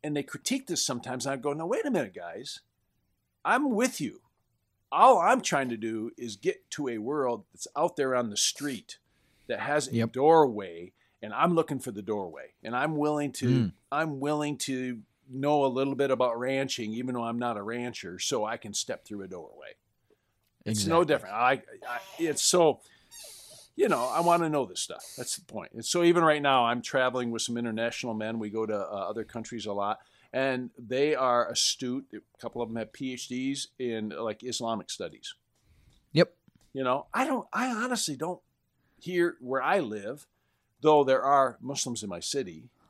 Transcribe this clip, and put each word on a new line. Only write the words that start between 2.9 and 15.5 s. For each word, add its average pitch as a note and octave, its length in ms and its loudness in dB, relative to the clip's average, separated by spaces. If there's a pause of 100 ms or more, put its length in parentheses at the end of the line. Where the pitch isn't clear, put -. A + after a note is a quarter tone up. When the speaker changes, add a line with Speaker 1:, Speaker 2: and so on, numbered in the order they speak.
Speaker 1:
I'm C4 240 4
with B3 320 0
you. B2 180 -6 (720)
All G#3 300 10
I'm A3+ 180 4
trying C#3 300 0
to A#2 80 -4
do A2 400 -4
is A#2 180 -10
get - 360 -6
to C#3 180 -4
a A#2 80 -4
world A#2+ 560 -2
that's - 140 -14 (100)
out E3 180 0
there C3+ 180 0
on B2 160 0
the G2+ 60 -8
street - 640 -4 (500)
that G#2+ 140 -4
has C#3+ 260 0
a C3 60 -8
Speaker 2:
Yep. A2+ 180 0
Speaker 1:
doorway, A2+ 800 4 (300)
and G#2+ 120 -10
I'm E3 220 2
looking D#3 240 0
for B2+ 120 -8
the G#2 100 -10
doorway. F#2 600 -6
And A#2 140 -8
I'm D3+ 220 0
willing D3 360 0
to, - 140 -4
Speaker 2:
Mm. B2 260 2 (160)
Speaker 1:
I'm D3 300 -2
willing D3 400 -2
to B2+ 420 -6 (280)
know C#3 340 2